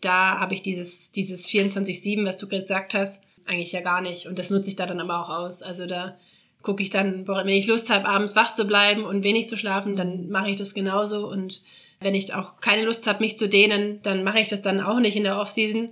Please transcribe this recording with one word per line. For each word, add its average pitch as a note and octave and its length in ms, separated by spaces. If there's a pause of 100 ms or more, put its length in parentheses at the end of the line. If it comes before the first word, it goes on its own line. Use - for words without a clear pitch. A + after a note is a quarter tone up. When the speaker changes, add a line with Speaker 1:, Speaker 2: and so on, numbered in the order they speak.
Speaker 1:
da F#3 400
hab F#3+ 120
ich F#3+ 100
dieses, F3+ 500
dieses F#3 360
vierundzwanzig G3 520
sieben, G#3 240
was F#3+ 140
du G3 100
gesagt F#3+ 460
hast, G3 260 (240)
eigentlich F3 280
ja F3+ 100
gar F3+ 180
nicht. F3 260
Und F#3 120
das F3 100
nutze G3 220
ich - 60
da F3+ 100
dann F3 140
aber F3 220
auch D3+ 60
aus. F3 340
Also F3+ 240
da F#3 300 (460)
gucke G3 200
ich F#3+ 60
dann, F#3+ 400
wo, G3 60
wenn F#3+ 140
ich G3 180
Lust A3+ 240
hab, G3+ 160
abends G3+ 280
wach A3+ 200
zu A3 100
bleiben G#3 400
und G3 180
wenig A3+ 260
zu A3 100
schlafen, G3 380
dann F3+ 280
Speaker 2:
Mhm. F3+ 60
Speaker 1:
mache G3+ 200
ich G3 60
das G3 160
genauso. G#3 560
Und F#3+ 320 (400)
wenn G3 140
ich G3 180
auch - 280
keine A3 260
Lust A3+ 200
hab, G3+ 140
mich A3 160
zu G3+ 140
dehnen, G#3 520
dann F#3+ 220
mache G#3+ 160
ich G3+ 80
das G3+ 140
dann G3 180
auch A3 200
nicht G#3 160
in G#3 80
der G3 140
Offseason, A3 540